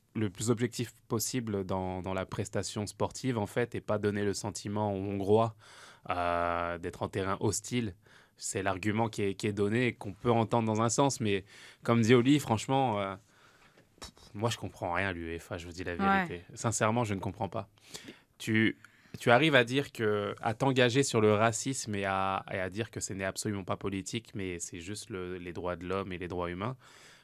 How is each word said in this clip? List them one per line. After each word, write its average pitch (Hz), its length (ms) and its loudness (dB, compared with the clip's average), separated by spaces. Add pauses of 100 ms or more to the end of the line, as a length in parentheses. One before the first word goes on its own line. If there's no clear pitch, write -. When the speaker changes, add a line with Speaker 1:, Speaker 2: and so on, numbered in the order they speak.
(160)
Speaker 1:
le 107 140 0
plus 110 200 -2
objectif 120 440 -2 (140)
possible 110 580 -2
dans, 92 360 -2
dans 95 120 -4
la 92 120 -2
prestation 101 640 -4
sportive, 117 500 -2
en 104 80 0
fait, 120 300 -2
et 95 60 -6
pas 107 160 0
donner 104 260 0
le 98 100 0
sentiment 104 600 -4
aux 98 60 -2
Hongrois, 101 560 2 (540)
euh, 87 680 0
d'être 87 260 -6
en 98 60 -4
terrain 98 320 -2
hostile. 117 520 -2 (440)
C'est - 260 -4
l'argument 101 460 0
qui 110 140 -4
est, 98 120 0
qui 107 120 -4
est 104 60 0
donné 107 340 2
et 110 60 0
qu'on 104 200 -12
peut 120 180 0
entendre 113 420 2
dans 107 80 2
un 117 80 2
sens, 139 300 2
mais 101 240 0 (400)
comme 117 180 4
dit 110 120 8
Oli, 131 260 8
franchement, 120 600 0
euh, 98 140 -4 (840)
pff, - 100 -14 (240)
moi, 107 160 0
je 113 80 -2
comprends 92 360 -6
rien 95 160 2
à - 20 0
l'uefa, 85 460 -6
je 85 80 -10
vous 87 80 -12
dis 87 100 -8
la 87 120 -4
Speaker 2:
Ouais. - 20 -4 (280)
Speaker 1:
vérité. 90 280 -10
Sincèrement, 117 500 0
je 104 120 -2
ne 92 40 -4
comprends 92 300 -6
pas. 98 180 -8 (680)
Tu, 110 400 2 (420)
tu - 120 2
arrives 143 240 8
à 123 100 8
dire 135 260 -2
que, 104 500 0
à 110 120 0
t'engager 127 500 4
sur 123 160 2
le 107 140 8
racisme 110 640 0
et 98 100 -2
à, 95 480 -2
et 101 60 -4
à 92 100 -4
dire 104 220 -6
que 95 100 -10
ce - 100 -8
n'est 95 140 -6
absolument 98 400 -4
pas 104 100 -4
politique, 98 600 -6
mais 92 240 -6
c'est 92 200 -10
juste 101 300 -12
le, 92 280 -8
les 87 140 -10
droits 87 240 -6
de 87 100 -10
l'homme 92 280 -4
et 87 40 -8
les 87 120 -8
droits 87 200 -4
humains. 101 280 -6 (460)